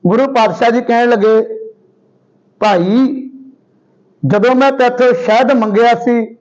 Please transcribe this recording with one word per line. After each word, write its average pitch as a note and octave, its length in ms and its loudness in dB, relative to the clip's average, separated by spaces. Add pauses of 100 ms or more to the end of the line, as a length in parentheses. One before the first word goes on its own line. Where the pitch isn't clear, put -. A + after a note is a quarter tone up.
ਗੁਰੂ C4 260 0
ਪਾਤਸ਼ਾਹ A3+ 360 0
ਜੀ A#3+ 120 0
ਕਹਿਣ A#3+ 280 0
ਲੱਗੇ, A3 560 0 (920)
"ਭਾਈ, G#3 680 0 (960)
ਜਦੋਂ G#3 300 2
ਮੈਂ C#4 160 2
ਤੇਥੋਂ B3 420 0
ਸ਼ਹਿਦ A#3 380 0
ਮੰਗਿਆ A#3 420 2
ਸੀ A#3 480 -4